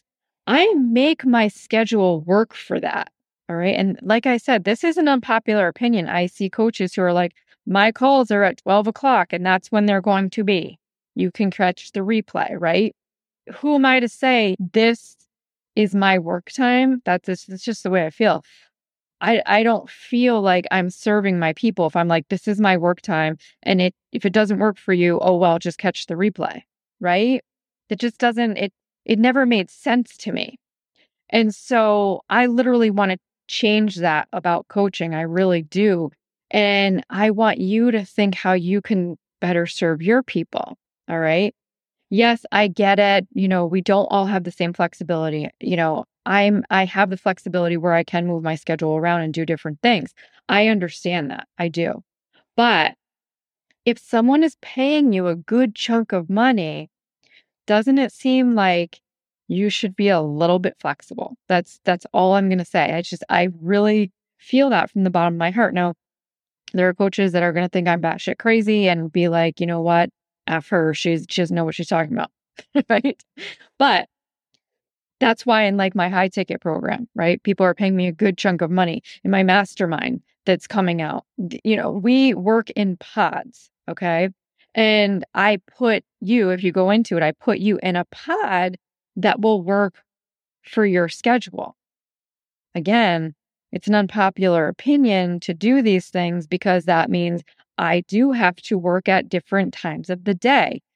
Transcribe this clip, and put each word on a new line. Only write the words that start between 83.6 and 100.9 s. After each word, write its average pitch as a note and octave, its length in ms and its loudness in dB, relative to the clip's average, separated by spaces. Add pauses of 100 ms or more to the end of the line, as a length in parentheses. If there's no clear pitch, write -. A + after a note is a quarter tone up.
okay? F3 420 -2 (440)
And G#3 500 2 (100)
I G3+ 260 0 (160)
put A3+ 280 0 (160)
you, G#3 300 0
if F#3 120 -4
you F#3 100 -2
go F#3 180 2
into G#3+ 260 0
it, E3 60 0
I C#3+ 100 2
put - 260 -2
you G3 240 0
in F3+ 140 -2
a F3 100 -2
pod F#3 680 -4 (400)
that G3+ 240 0
will G#3+ 220 2
work G3 400 -2 (600)
for - 220 -2
your F3+ 240 2
schedule. - 680 -4 (1000)
Again, E3+ 600 0 (380)
it's - 160 -6
an G#3 60 4
unpopular F#3+ 760 2
opinion F#3+ 720 0
to F3 140 -6
do A#3+ 280 2
these G3 260 0
things F3 380 -4
because F#3 380 0
that E3 260 0
means F3 320 -2 (340)
I E3+ 320 0
do B3+ 240 2
have G3 240 0
to - 220 -4
work F3+ 300 -2
at F#3+ 200 0
different F#3+ 460 -2
times E3 360 -8
of F3+ 140 -8
the G3+ 100 -2
day, A3 460 0 (160)